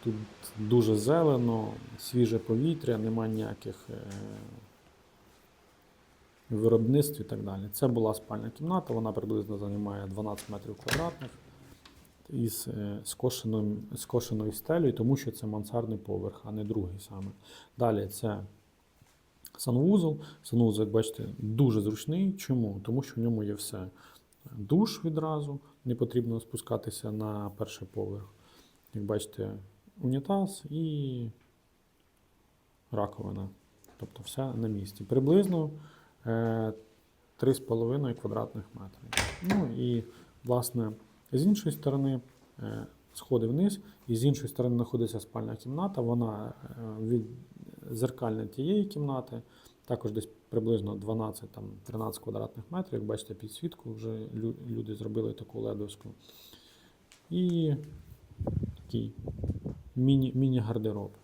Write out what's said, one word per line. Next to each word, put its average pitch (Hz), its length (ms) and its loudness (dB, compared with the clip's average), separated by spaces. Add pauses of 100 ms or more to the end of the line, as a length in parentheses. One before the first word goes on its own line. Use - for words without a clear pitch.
Тут 113 100 0 (440)
дуже 110 380 6
зелено, 120 720 4 (300)
свіже 117 400 4
повітря, 123 600 2
нема 113 300 0
ніяких, 107 480 -4 (140)
е, 113 40 -8 (2500)
виробництв 117 720 6
і 104 40 -6
так 107 180 -6
далі. 98 300 -6
Це - 160 2
була 110 260 4
спальня 110 360 -8
кімната, 165 440 -2
вона 113 180 0
приблизно 107 460 -2
займає 101 480 -4
дванадцять 104 440 -6
метрів 101 260 -10
квадратних 143 540 -4 (1000)
із, 120 400 -2
е, 107 360 -6
скошеним-, 110 920 -2
скошеною 110 560 -2
стелею, 156 400 2
тому 120 240 4
що 127 140 -4
це - 160 -8
мансардний 110 520 -2
поверх, 98 460 -4
а 107 80 -8
не 107 120 -4
другий 98 360 -2
саме. 98 300 -10 (480)
Далі 107 300 2
це 101 320 -4 (1160)
санвузол. 156 600 4 (240)
Санвузол, 110 420 4
як 107 80 -2
бачите, 110 360 2 (100)
дуже 110 420 4
зручний. 156 520 0
Чому? 113 520 0
Тому 123 180 0
що - 180 -6
в 113 40 2
ньому 113 200 2
є 104 100 -2
все. 98 340 -8 (680)
Душ 156 480 4
відразу, 156 560 -2 (240)
не 123 100 2
потрібно 117 460 0
спускатися - 720 -4
на 104 440 -2
перший - 320 -8
поверх. 101 460 -6 (600)
Як 107 100 -4
бачите, 104 500 -2 (460)
унітаз 185 680 0
і 143 560 -2 (1600)
раковина. 98 580 -4 (480)
Тобто - 260 -14
все 135 320 -6
на 113 140 -2
місці. 101 360 -6
Приблизно, 156 680 6 (560)
е, 113 460 2 (640)
три 131 180 4
з - 60 -4
половиною 120 540 0
квадратних 107 500 -4 (100)
метри. 95 260 -14 (420)
Ну 156 420 2
і, 120 200 2 (400)
власне, 120 480 0 (400)
з 135 140 4
іншої 202 280 4
сторони, 139 460 2 (380)
е, 110 280 -6 (260)
сходи 117 340 2
вниз, 170 340 4 (260)
і 117 100 2
з 117 80 2
іншої 135 240 4
сторони 123 260 2
знаходиться 117 460 2
спальна 113 360 -6
кімната, 160 440 -4
вона, 117 520 0 (120)
е, 113 400 -8
від-, 113 260 2 (600)
зеркальна 113 560 -2
тієї 180 380 2
кімнати, 135 580 -4 (420)
також 117 280 -2
десь 107 160 -2 (200)
приблизно 110 460 2
дванадцять, 107 560 -4
там, 107 140 -12 (200)
тринадцять 110 380 -6
квадратних 110 480 -6
метрів. 185 240 -4
Як 107 100 -2
бачите, 107 300 -4
підсвітку - 580 -8
вже 110 160 -8
лю-, 110 460 -4 (140)
люди 110 260 -4
зробили 110 380 -2
таку 113 280 -10
ледовську. 104 500 -6 (1200)
І 170 440 4 (1040)
такий 110 360 -4 (840)
міні-, 131 380 4
міні-гардероб. 110 760 0 (140)